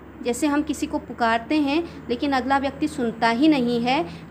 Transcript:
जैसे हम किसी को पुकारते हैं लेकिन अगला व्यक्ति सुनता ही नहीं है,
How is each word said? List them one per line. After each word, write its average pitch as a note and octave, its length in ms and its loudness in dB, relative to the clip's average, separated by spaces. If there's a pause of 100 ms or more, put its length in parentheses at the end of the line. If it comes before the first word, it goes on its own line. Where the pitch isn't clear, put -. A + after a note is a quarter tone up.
(220)
जैसे A#3+ 240 0
हम D4 160 2
किसी D4 240 -4
को D4+ 120 -4
पुकारते A#3 640 0
हैं D4 480 -2
लेकिन C#4 240 -2
अगला C4 260 2
व्यक्ति C#4 300 -2
सुनता A#3 400 0
ही A#3+ 200 4
नहीं A#3+ 320 4
है, C4 280 0 (220)